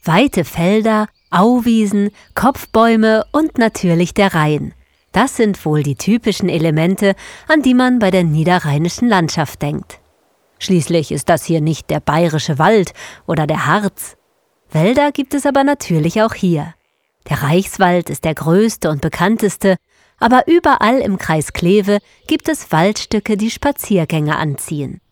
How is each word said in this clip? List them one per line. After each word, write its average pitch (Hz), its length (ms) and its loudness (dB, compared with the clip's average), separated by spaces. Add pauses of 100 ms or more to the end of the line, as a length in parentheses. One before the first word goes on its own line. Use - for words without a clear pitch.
Weite 185 420 2
Felder, 214 640 0 (240)
Auwiesen, 214 800 2 (240)
Kopfbäume 220 960 2
und 311 280 -2
natürlich 180 540 0
der 196 220 2
Rhein. 151 400 0 (380)
Das 240 240 0
sind 214 280 0
wohl 151 200 0
die 139 100 -2
typischen 202 540 -2
Elemente, 170 640 0 (320)
an 302 160 2
die 254 120 4
man 254 260 2
bei 196 100 2
der 185 140 2
niederrheinischen 160 840 0
Landschaft 165 540 -2
denkt. - 380 -8 (580)
Schließlich 165 540 0
ist 147 160 -6
das 170 160 2
hier 165 160 0
nicht 151 300 -4
der 151 100 -2
bayerische 156 580 -2
Wald 185 340 2 (320)
oder 156 220 -2
der 151 200 -4
Harz. 196 500 -2 (560)
Wälder 254 400 2
gibt 277 220 -6
es 277 120 -2
aber 269 160 2
natürlich 214 600 0
auch 226 120 0
hier. 165 400 -2 (540)
Der 143 160 -4
Reichswald 180 680 0
ist 156 140 -10
der 160 100 -2
größte 180 560 0
und 147 100 -4
bekannteste, 190 760 0 (420)
aber 247 300 2
überall 285 500 2
im 196 200 -2
Kreis 156 340 -2
Kleve 202 460 2 (280)
gibt 311 220 -2
es - 240 -6
Waldstücke, 208 640 0
die 214 160 -2
Spaziergänger 160 880 -2
anziehen. 143 600 -6 (120)